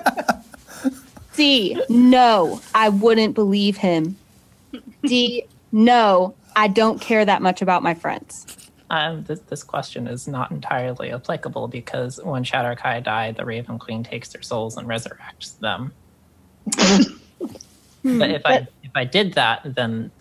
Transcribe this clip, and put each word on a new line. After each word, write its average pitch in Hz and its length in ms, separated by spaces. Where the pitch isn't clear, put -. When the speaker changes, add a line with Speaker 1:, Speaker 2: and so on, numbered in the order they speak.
Speaker 1:
C, 277 540
no, 240 720
I 214 160
wouldn't 220 440
believe 202 440
him. 170 380
D, 240 420
no, 214 600
I 214 140
don't 220 320
care 214 240
that 202 160
much 185 220
about 180 200
my 170 120
friends. - 520
Speaker 2:
Um, 156 320
this, 156 160
this - 240
question - 420
is 123 220
not 131 240
entirely 127 600
applicable 143 540
because 123 560
when 135 220
Shadow 123 320
Kai 120 240
die, 110 320
the 110 120
Raven 117 340
Queen 117 260
takes - 240
their - 140
souls 110 340
and 120 100
resurrects - 720
them. 110 340
Speaker 1:
<laughs> - 420
Hmm, 254 140
Speaker 2:
But 190 120
if 151 140
I, 254 140
Speaker 1:
but 127 100
Speaker 2:
if 135 140
I 127 80
did 180 300
that, 117 260
then, 113 340